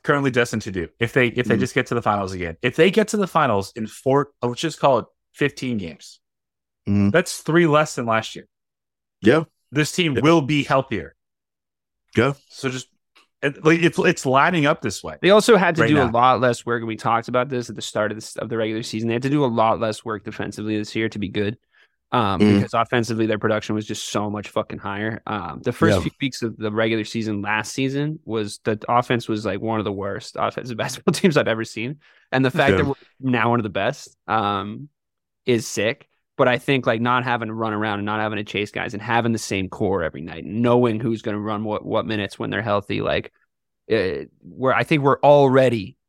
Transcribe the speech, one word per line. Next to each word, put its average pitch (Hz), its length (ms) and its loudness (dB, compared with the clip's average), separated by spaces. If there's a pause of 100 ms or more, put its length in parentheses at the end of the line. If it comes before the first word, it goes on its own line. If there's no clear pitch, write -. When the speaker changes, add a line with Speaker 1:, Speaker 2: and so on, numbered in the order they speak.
Speaker 1:
currently 139 280 2
destined 120 320 0
to 110 80 -10
do, 90 180 -6 (100)
if 113 140 -2
they, 123 160 4
if 120 180 -2
they 123 100 2
Speaker 2:
Mm. - 40 0
Speaker 1:
just 127 140 -4
get 131 120 0
to 131 80 -4
the 117 80 -2
finals 101 300 -2
again, 87 300 -8
if 123 140 -2
they 175 140 6
get 214 180 2
to - 100 -4
the 196 80 0
finals 117 500 0
in 110 100 -6
four, 139 440 0 (120)
let's 123 180 -4
just 160 200 -4
call 139 200 4
it - 60 -12 (280)
fifteen 135 440 -2
games, - 420 -12 (680)
Speaker 2:
Mm. 101 240 4
Speaker 1:
that's - 280 0
three 170 260 2
less 151 280 2
than 127 100 -4
last 110 320 -2
year. - 100 -16 (760)
Speaker 2:
Yeah. 151 220 6 (280)
Speaker 1:
This 147 200 0
team 165 240 0
Speaker 2:
Yeah. 117 60 0
Speaker 1:
will 160 200 6
be 143 220 0
healthier. 127 500 -2 (1000)
Speaker 2:
Yeah. 135 180 2 (160)
Speaker 1:
So - 180 -8
just, 127 200 -8 (540)
it, 143 220 -6
like, 165 180 4
it's, 170 160 2
it's 175 280 0
lining 147 400 4
up 156 160 2
this - 200 -6
way 80 200 -10
Speaker 3:
They 175 80 4
also 214 260 8
had 175 200 2
to 160 60 2
Speaker 1:
right - 60 4
Speaker 3:
do 151 120 6
a 131 60 4
Speaker 1:
now. 113 40 0
Speaker 3:
lot 120 300 6
less 120 260 2
work, 120 140 -2
and 113 80 -6
we 110 80 -4
talked 113 320 0
about 123 200 0
this 123 220 -6
at 104 60 -10
the 110 60 -10
start 107 300 -2
of 107 40 -8
this, - 200 -14
of 110 140 -8
the 113 80 -4
regular 110 240 -2
season. 113 260 -4
They 113 60 0
had 120 80 -2
to 135 80 -2
do 147 140 2
a - 20 2
lot 113 340 2
less 110 240 -4
work 107 200 -8
defensively 107 540 -6
this 107 160 -8
year 110 140 -2
to 107 100 -8
be 101 100 -4
good, 104 280 -4 (560)
um, 101 280 2
Speaker 2:
Mm. 104 180 6
Speaker 3:
because - 160 -2
offensively 117 520 0
their 110 120 -2
production 107 360 -2
was 107 120 -4
just - 240 -8
so 104 200 -2
much 104 200 -8
fucking - 280 -6
higher. 104 480 -6
Um, 95 380 -8
the 123 80 -2
first 104 240 2
Speaker 2:
Yeah. 87 60 0
Speaker 3:
few - 180 -6
weeks 135 220 -6
of 110 160 -6
the 107 120 -4
regular 113 340 0
season 107 380 -4
last 107 300 -4
season 143 540 -4
was, 107 380 -6
the 110 140 -2 (120)
offense 120 360 0
was, 107 200 -4
like, 101 160 -4
one 110 160 -4
of 101 80 -4
the 104 60 -2
worst 98 460 -8
offensive 113 380 -4
<laughs> - 260 -8
basketball 180 120 2
teams 156 240 2
I've 104 100 2
ever 113 160 -2
seen, 123 340 -8 (320)
and 131 140 2
the 127 60 2
fact 151 220 4
Speaker 2:
Yeah. 185 40 4
Speaker 3:
that 147 100 2
we're 139 80 -2 (260)
now 123 300 2
one 120 80 4
of 110 60 -2
the 104 60 -4
best, 98 460 -4 (120)
um, 104 600 -4 (580)
is 117 200 2
sick. 110 420 -4 (280)
But 127 120 4
I 123 100 2
think, 135 260 0
like, 113 160 0
not 123 220 0
having 120 240 -2
to 110 80 -8
run 110 180 -4
around 104 280 -2
and 101 60 -6
not 107 120 -4
having 107 200 -4
to 107 60 -6
chase 104 280 -6
guys - 200 -6
and 104 80 -10
having 117 300 0
the 113 80 0
same 95 300 -4
core 95 340 -2
every 78 180 -6
night, 82 240 -12
knowing 120 540 2
who's 117 240 -4
gonna 104 160 -6
run 104 240 -6
what, 107 240 -6
what 107 200 -2
minutes 104 340 -4
when 110 100 -4
they're 101 100 -2
healthy, 101 420 -2
like, 82 280 -2 (600)
uh, 92 320 0 (180)
we're, 120 300 -2
I 110 100 2
think 143 220 2
we're - 160 4
already 131 760 6 (120)